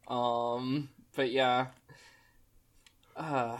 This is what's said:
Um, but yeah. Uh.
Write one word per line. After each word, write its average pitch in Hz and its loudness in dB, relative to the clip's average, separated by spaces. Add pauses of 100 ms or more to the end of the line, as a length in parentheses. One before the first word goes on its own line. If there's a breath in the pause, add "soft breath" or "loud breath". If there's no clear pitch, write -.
Um, 123 0 (240)
but 131 0
yeah. 127 2 (1500 soft breath)
Uh. 131 -2